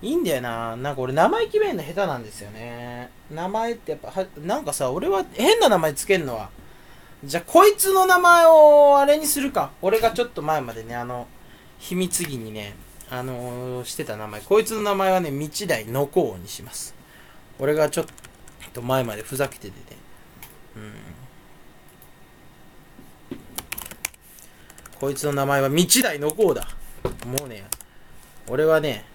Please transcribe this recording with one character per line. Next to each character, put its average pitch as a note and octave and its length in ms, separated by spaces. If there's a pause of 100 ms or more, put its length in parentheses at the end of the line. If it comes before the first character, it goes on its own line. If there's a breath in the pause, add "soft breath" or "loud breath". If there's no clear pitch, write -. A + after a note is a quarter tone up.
い A3+ 100
い E4 40
ん F4 80
だ E3 120
よ B2+ 40
な。 A#2 360
な C3+ 160
ん - 20
か C3 80
俺 B2+ 100
名 E3 160
前 G#4+ 180
決 G#4+ 120
め G#4 140
ん - 40
の E3+ 60
下 D#3+ 200
手 F#3+ 40
な D3 100
ん A#2+ 60
で G#2+ 80
す - 100
よ G2+ 100
ね。 A#2+ 600 (200)
名 E3 180
前 A3+ 240
っ A#3 40
て G3 160
や C#3+ 60
っ - 20
ぱ、 - 100
は、 F#3+ 160 (120)
な F3+ 200
ん D#4 60
か D3 80
さ、 C3 180
俺 F#3+ 180
は F#4+ 160 (100)
変 G4+ 260
な F4 80
名 G#3 100
前 D#3+ 140
つ - 140
け G3 100
ん E3 80
の B2 120
は。 G2+ 120 (760 soft breath)
じ C#3 140
ゃ E3+ 40
あ - 60
こ F#4 200
い G4+ 100
つ F#4+ 160
の F#4+ 140
名 F#4 120
前 F4 280
を D4 520
あ C#4 60
れ D4 140
に D#4 80
す C#4+ 140
る C4+ 120
か。 D3+ 200 (100)
俺 G3 180
が A3+ 120
ち A#3+ 100
ょ - 20
っ A#3+ 60
と - 100
前 D3+ 220
ま A#2+ 100
で A2+ 120
ね、 A#2 120
あ A#2+ 80
の、 B2 220 (520 soft breath)
秘 - 160
密 F3+ 280
裏 D#3 80
に A#2 200
ね、 G#2 240 (360)
あ B2+ 120
の B2 600
ー、 A#2 40
し - 80
て - 100
た A2 120
名 G#2+ 100
前。 G#2 140
こ G3 180
い A3 60
つ A3 100
の A3 60
名 G#3 140
前 F#3+ 180
は F#3 80
ね、 D#3+ 100
道 C#3+ 180 (180)
代 B2+ 180
の B2+ 220
こ C3 320
う - 20
に F#2+ 80
し - 140
ま - 100
す。 - 220 (640 soft breath)
俺 C#3 160
が D3+ 160
ち - 80
ょ E3 40
っ - 40 (680)
と A#2+ 80
前 B2+ 240
ま A2 120
で G#2+ 60
ふ C3+ 140
ざ C3+ 120
け - 100
て - 60
て G2+ 40
ね。 F#2 60 (1000)
う - 20
ん。 G#2+ 140 (4000 loud breath)
こ C#3 120
い C#3 40
つ C#3 100
の D3 100
名 C#3 100
前 C#3 160
は C3+ 80
道 D#3+ 180 (160)
代 F3 160
の D3 120
こ G3+ 220
う - 20
だ。 - 140 (580)
も C3 180
う C3+ 40
ね、 G#2 160 (840)
俺 C#3 160
は D#3 160
ね B2 240 (100)